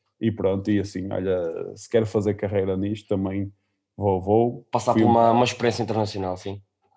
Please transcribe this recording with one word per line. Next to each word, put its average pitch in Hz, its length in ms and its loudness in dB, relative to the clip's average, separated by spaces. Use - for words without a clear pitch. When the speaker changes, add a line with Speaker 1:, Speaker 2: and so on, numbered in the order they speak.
Speaker 1:
e 113 140 0
pronto, 98 380 0
e 104 100 2
assim, 95 320 -6
olha, 95 240 -2
se 104 140 -20
quero 113 160 2
fazer 104 280 0
carreira 98 400 -2
nisto, 101 320 -6
também 98 460 -4
vou, 98 240 0
vou. 113 520 0
Speaker 2:
Passar 120 240 0
Speaker 1:
Fui 110 80 4
Speaker 2:
por 117 60 6
Speaker 1:
um - 20 6
Speaker 2:
uma, 117 200 6
uma 120 140 4
experiência 120 380 0
internacional, 104 560 -4
sim. 98 220 -10